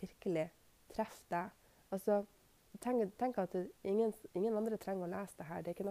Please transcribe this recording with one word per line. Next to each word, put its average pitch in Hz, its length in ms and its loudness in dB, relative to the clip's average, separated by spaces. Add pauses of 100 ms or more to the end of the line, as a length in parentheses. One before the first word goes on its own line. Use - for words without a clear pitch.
virkelig 170 460 -2 (480)
treffer - 340 -4
deg. 175 240 -2 (400)
Altså, 202 300 4 (580)
tenk, 233 400 2
tenk 247 160 0
at 185 160 0
det, 185 140 0 (180)
ingen, 208 280 4 (200)
ingen 214 240 2
andre 220 240 0
trenger 190 240 -2
å 170 80 -4
lese 190 240 -6
det 156 140 -10
her. 170 100 -4
Det 170 80 -4
er 175 80 -4
ikke 190 140 -2